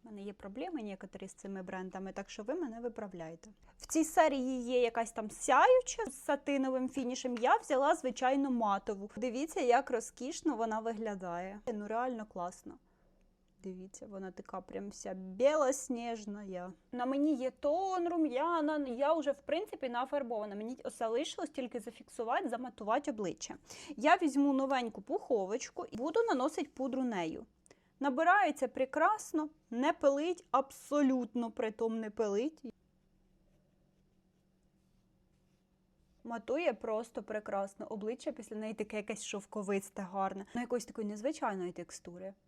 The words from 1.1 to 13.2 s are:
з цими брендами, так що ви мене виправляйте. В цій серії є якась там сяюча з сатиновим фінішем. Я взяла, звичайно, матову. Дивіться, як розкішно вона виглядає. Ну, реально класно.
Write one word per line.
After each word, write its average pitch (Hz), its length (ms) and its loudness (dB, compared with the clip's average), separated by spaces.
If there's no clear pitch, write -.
з - 60 -14
цими 196 300 -8
брендами, 185 500 -8
так 196 160 -10
що - 140 -10
ви 247 120 -4
мене 240 240 -6
виправляйте. 190 720 -10
В - 80 -18
цій 320 180 4
серії 269 580 4
є 247 200 2
якась 233 300 0
там 214 200 -6
сяюча 440 760 6
з - 180 -10
сатиновим 269 640 0
фінішем. 247 480 -4
Я 254 200 6
взяла, 294 380 4
звичайно, 269 560 2
матову. 202 640 0
Дивіться, 254 440 -2
як 254 320 6
розкішно 254 640 -2
вона 220 240 0
виглядає. 202 800 -4
Ну, 208 140 -6
реально 226 380 -2
класно. - 480 -10